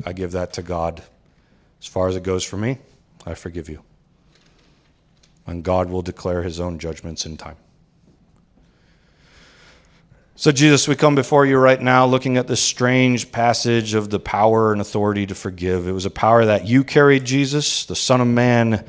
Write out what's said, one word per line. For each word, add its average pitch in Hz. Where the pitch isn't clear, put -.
"I 90
give 90
that 90
to 95
God. 85
As -
far 92
as 92
it 90
goes 92
for -
me, 123
I 85
forgive 85
you." 76
And 87
God 92
will 92
declare 90
his 85
own 87
judgments 80
in 80
time. 76
So, -
Jesus, 143
we 143
come 151
before 143
you 135
right 131
now 127
looking 127
at 123
this 123
strange 127
passage 117
of 107
the 101
power 110
and 104
authority 101
to 95
forgive. 90
It 92
was 95
a 95
power 113
that 104
you 127
carried, 139
Jesus, 139
the 87
Son 127
of 123
Man, 120